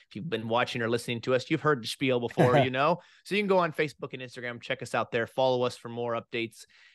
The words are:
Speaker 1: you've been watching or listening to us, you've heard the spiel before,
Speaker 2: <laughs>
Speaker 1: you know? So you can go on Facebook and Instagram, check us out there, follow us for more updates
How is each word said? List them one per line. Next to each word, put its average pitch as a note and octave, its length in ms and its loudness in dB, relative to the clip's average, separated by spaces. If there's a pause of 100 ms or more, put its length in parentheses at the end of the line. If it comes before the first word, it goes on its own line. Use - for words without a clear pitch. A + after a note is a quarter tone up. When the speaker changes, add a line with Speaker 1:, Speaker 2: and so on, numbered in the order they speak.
(140)
Speaker 1:
you've F#2+ 160 -8
been A2+ 180 -4
watching A#2+ 340 0
or A2+ 80 0
listening A#2 320 -2
to B2+ 140 0
us, B2 140 -2
you've D#3+ 100 0
heard D3 240 0
the A#2+ 40 -10
spiel B2 340 0
before, B2+ 360 4
Speaker 2:
<laughs> C3+ 60 6
Speaker 1:
you B2+ 60 0
know? D3 300 2 (260)
So F3+ 100 -4
you G#3 60 2
can G3+ 80 0
go F#3+ 80 6
on E3+ 160 2
Facebook D#3 400 -4
and C3 80 -10
Instagram, A#2+ 400 -10
check - 200 -4
us A#2 140 -6
out A2+ 160 -2
there, A#2 160 0
follow C3 360 2
us A#2+ 120 0
for - 140 -14
more A#2+ 240 -4
updates A2+ 520 -6 (300)